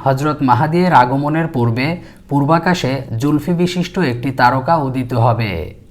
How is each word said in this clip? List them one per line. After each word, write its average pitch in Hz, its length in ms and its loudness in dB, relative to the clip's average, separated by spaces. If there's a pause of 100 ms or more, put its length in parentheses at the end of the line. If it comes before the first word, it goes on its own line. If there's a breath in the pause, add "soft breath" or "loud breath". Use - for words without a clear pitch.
হযরত 143 380 0
মাহাদির 156 520 2
আগমনের 143 540 2
পূর্বে 127 500 -2 (320 loud breath)
পূর্বাকাশে 143 720 0 (160)
জুলফি 147 360 0
বিশিষ্ট 175 460 -2
একটি 131 320 -2
তারকা 131 440 2
উদিত 131 380 -2
হবে। 110 600 0 (180)